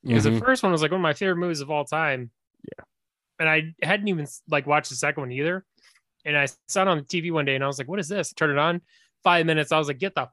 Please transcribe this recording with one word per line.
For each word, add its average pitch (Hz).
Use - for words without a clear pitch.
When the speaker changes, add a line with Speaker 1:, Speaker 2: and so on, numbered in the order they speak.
Speaker 1:
'Cause 113
the 110
Speaker 2:
Mm-hmm. 113
Speaker 1:
first 254
one 185
was, 156
like, 151
one 185
of -
my 160
favorite 185
movies 170
of 139
all 147
time. 139
Speaker 3:
Yeah. -
Speaker 1:
And 160
I 160
hadn't 202
even, 160
like, 143
watched 147
the 127
second 147
one 127
either. 165
And 147
I 143
saw 190
it 196
on 170
the 139
T 175
V 170
one 156
day, 139
and 135
I -
was 139
like, 131
"What 190
is 151
this?" 190
Turned 151
it 143
on. 170
Five 175
minutes, 156
I 156
was 147
like, 135
"Get 190
the 131